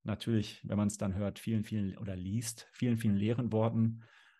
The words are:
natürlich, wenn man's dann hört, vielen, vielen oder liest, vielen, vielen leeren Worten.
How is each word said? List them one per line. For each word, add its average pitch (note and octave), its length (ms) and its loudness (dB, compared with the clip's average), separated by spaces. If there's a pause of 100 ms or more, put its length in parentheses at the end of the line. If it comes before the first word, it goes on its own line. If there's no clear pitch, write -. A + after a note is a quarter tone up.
natürlich, A2 640 0
wenn G2+ 100 0
man's G#2 200 2
dann G2 160 -2
hört, G2 240 -2
vielen, A2+ 260 0
vielen G2+ 340 -2
oder G2 180 -6
liest, G2 560 -6
vielen, A#2+ 260 2
vielen A2 200 4
leeren A2+ 340 0
Worten. A2+ 500 2 (380)